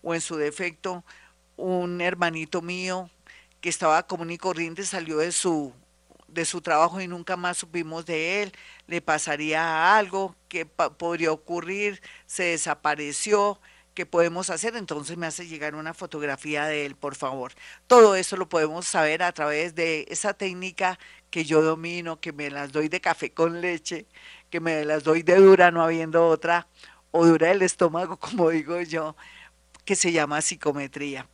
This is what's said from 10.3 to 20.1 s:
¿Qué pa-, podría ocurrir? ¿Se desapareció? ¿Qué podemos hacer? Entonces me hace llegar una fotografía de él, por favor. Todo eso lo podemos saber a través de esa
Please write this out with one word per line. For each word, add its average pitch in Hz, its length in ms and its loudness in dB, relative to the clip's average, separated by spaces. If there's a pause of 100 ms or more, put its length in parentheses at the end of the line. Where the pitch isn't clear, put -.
¿Qué 165 180 -6
pa-, 151 320 -2
podría 170 340 -2
ocurrir? 180 680 -6 (240)
¿Se - 180 -6
desapareció? 165 1160 -2 (340)
¿Qué 180 120 -8
podemos 170 440 0
hacer? 190 280 -6
Entonces 160 400 -10
me 170 100 -6
hace 175 200 -10
llegar 151 280 -8
una 156 180 -10
fotografía 147 720 -6
de 151 200 -4
él, 139 100 -14
por 139 200 -8
favor. 131 360 -8 (340)
Todo 220 300 10
eso 185 220 -2
lo 185 100 -4
podemos 160 400 0
saber 160 340 0
a 175 120 0
través 156 420 -4
de 160 340 -2
esa 208 240 -4